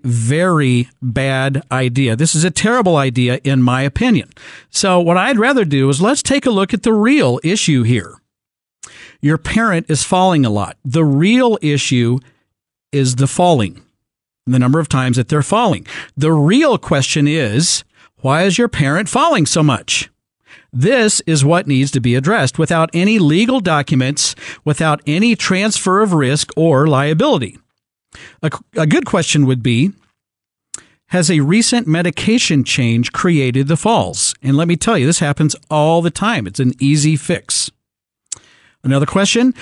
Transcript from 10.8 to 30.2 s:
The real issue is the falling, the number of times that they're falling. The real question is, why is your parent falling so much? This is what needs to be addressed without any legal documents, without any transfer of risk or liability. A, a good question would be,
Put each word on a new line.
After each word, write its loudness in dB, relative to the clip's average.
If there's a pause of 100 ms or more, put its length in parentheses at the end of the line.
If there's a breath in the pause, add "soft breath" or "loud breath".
The 0
real 2
issue 0 (720 soft breath)
is 0
the 0
falling, 0 (640)
the 2
number 2
of -2
times 0
that -2
they're 0
falling. 0 (300 loud breath)
The 0
real 2
question 0
is, -2 (340 soft breath)
why 0
is 0
your 2
parent -2
falling 2
so 0
much? -2 (640 loud breath)
This 0
is 0
what 2
needs 0
to -2
be 0
addressed -2
without 0
any 2
legal 2
documents, -2 (280 loud breath)
without -2
any 0
transfer 0
of 0
risk 0
or 2
liability. 0 (840 loud breath)
A, -2 (260)
a 0
good 0
question 0
would 0
be, 0 (1120 loud breath)